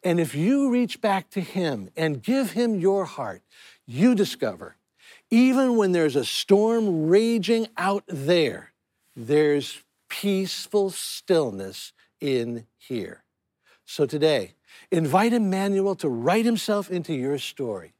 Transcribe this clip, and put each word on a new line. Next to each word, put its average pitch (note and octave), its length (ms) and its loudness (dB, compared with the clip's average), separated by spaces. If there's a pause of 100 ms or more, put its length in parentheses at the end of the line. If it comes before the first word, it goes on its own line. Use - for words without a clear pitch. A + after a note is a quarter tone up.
And E3+ 160 2
if D3+ 160 -2
you C4 340 2
reach A#3+ 300 0
back G3 300 -2
to G3+ 100 -6
him D3 560 -4
and D3+ 260 -2
give B3 300 0
him A3+ 260 0
your F#3+ 280 2
heart, G#2+ 360 -10 (440)
you F#3 280 4
discover, C3+ 640 -4 (560)
even B3+ 440 4
when G3 140 4
there's D#3+ 240 2
a C3+ 100 2
storm G3+ 840 2
raging A3+ 580 2 (100)
out G3+ 300 -2
there, C#3+ 680 0 (440)
there's D3 680 0 (260)
peaceful G3 840 -2
stillness G#2 1000 -4 (280)
in A#2+ 460 -4 (120)
here. G2+ 460 -10 (600)
So - 220 -2
today, C#3+ 480 0 (380)
invite F3 400 2
Emmanuel G3 640 0
to D#3 120 -4
write C#3 360 0
himself G#3+ 440 0
into F3 260 -6
your C3+ 240 -2
story. G2+ 600 -8